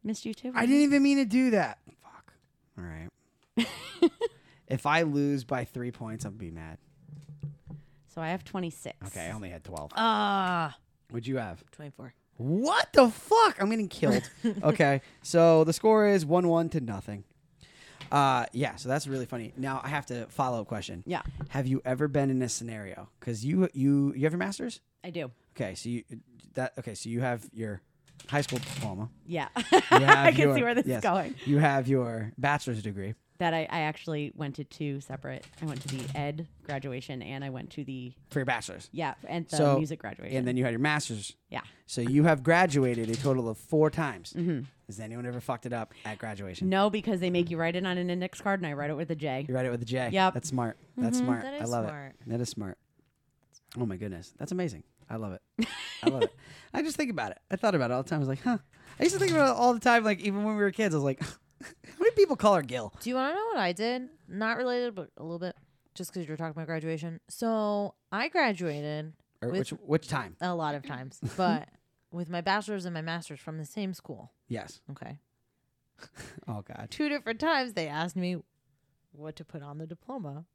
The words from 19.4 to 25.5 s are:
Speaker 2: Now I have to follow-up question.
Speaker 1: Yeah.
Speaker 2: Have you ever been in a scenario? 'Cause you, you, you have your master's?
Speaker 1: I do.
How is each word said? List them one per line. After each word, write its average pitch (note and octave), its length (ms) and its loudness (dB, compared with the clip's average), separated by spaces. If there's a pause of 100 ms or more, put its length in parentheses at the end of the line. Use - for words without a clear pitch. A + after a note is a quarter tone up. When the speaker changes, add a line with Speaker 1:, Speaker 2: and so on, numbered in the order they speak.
Speaker 2:
Now C3+ 280 -4
I C3 40 -6
have C#3+ 180 -4
to A#2+ 200 -8
follow-up A#2+ 400 -2
question. G2 400 -8
Speaker 1:
Yeah. F3 160 -4 (280)
Speaker 2:
Have C3+ 180 -2
you C3 160 2
ever C3 240 0
been C#3 220 2
in B2+ 120 0
a B2 60 -2
scenario? G#2+ 600 -10 (120)
'Cause A#2 240 -6
you, F3+ 280 2
you, C#3 440 4
you C3 80 0
have D#3 80 2
your F3 60 -2
master's? G3+ 420 -6 (240)
Speaker 1:
I F3+ 60 -10
do. D#3 200 -6 (260)